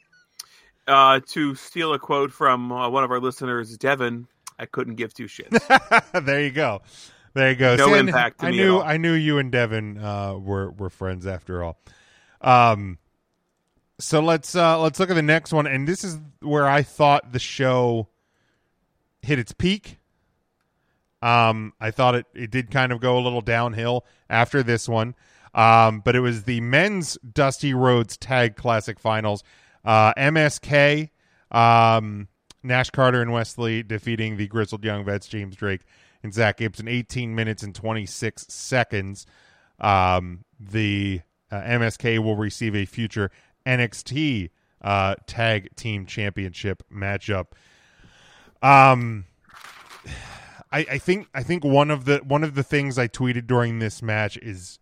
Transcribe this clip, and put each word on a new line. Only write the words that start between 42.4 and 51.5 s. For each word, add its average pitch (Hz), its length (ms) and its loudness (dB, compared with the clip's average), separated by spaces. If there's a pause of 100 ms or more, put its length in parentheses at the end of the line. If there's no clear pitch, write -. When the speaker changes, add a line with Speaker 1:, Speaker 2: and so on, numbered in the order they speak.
Speaker 2:
a 101 100 -2
future 104 460 -4 (340)
N 127 160 0
X 120 220 -4
T, 123 480 -4 (320)
uh, 98 320 0 (120)
Tag 110 500 -4
Team 104 300 -8
Championship 98 760 -8 (100)
matchup. 98 600 -6 (1080)
Um, 127 680 6 (1500)
I, 147 80 -2
I 139 180 -4
think, 185 340 -2
I 135 100 -8
think 160 220 -4